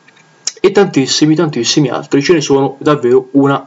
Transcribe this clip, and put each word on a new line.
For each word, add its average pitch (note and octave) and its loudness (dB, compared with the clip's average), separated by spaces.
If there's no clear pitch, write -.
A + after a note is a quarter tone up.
e F#3 2
tantissimi, D#3 0
tantissimi D3+ -2
altri, C#3 -2
ce F3 2
ne D#3+ 2
sono C#3 -2
davvero C3 0
una C#3 0